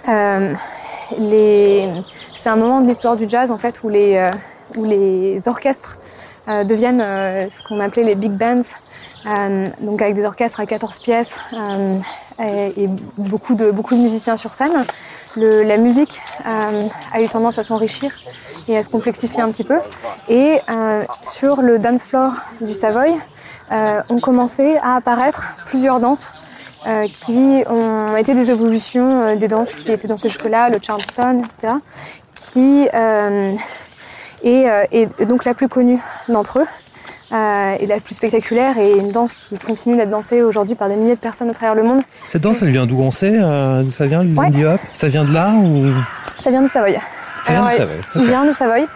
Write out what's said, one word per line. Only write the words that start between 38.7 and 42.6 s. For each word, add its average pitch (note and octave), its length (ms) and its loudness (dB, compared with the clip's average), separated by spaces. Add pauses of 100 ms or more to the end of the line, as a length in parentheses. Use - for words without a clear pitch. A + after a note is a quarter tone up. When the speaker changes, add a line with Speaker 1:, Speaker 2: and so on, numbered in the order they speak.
Speaker 1:
et G3+ 140 4
une G3 200 2
danse A#3 220 0
qui - 240 -12
continue A#3 380 -2
d'être G#3+ 140 2
dansée G#3+ 320 0
aujourd'hui G#3+ 320 2
par G3+ 140 -2
des G3+ 80 0
milliers A#3 180 2
de A#3 60 -4
personnes A#3 300 -6
à A3+ 40 -6
travers A3 200 0
le A3 80 2
monde. B3+ 180 4 (260)
Speaker 2:
Cette E3 160 -2
danse, A3+ 200 2